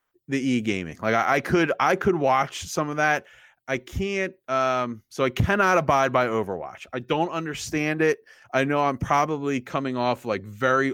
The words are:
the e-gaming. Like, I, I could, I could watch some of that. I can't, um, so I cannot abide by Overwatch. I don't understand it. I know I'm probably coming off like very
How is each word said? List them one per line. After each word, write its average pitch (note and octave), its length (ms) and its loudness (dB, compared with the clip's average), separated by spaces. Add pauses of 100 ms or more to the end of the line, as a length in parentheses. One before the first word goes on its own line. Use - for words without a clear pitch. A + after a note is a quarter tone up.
(280)
the C3+ 120 -2
e-gaming. G#2+ 640 0
Like, A2 120 2
I, A2+ 200 2
I C#3+ 60 2
could, D#3+ 400 2
I D#3 160 4
could F#3 200 0
watch C#3 460 0
some D3+ 260 -4
of D3 80 -6
that. D3+ 280 0 (440)
I C3+ 100 -2
can't, F#3+ 560 -6 (140)
um, B2+ 600 -2
so - 160 -2
I C3 60 2
cannot F#3+ 480 2
abide C3+ 340 2
by B2+ 140 4
Overwatch. F#2+ 680 -4
I B2+ 80 -6
don't D#3 300 0
understand D#3 720 -4
it. D#3 160 2 (360)
I C3 100 4
know C#3+ 180 0
I'm C#3 160 0
probably C#3+ 640 0
coming C3+ 360 -6
off B2 280 -2
like G#2 180 -2
very B2+ 520 0